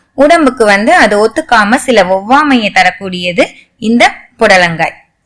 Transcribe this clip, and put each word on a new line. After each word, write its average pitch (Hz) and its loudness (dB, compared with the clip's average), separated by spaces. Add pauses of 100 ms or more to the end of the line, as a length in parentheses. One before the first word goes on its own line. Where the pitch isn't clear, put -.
(180)
உடம்புக்கு 285 2
வந்து 208 2
அது 208 2
ஒத்துக்காம 220 0
சில 214 0
ஒவ்வாமையை 233 0
தரக்கூடியது 180 -4 (360)
இந்த 233 0 (300)
புடலங்காய். 175 0 (300)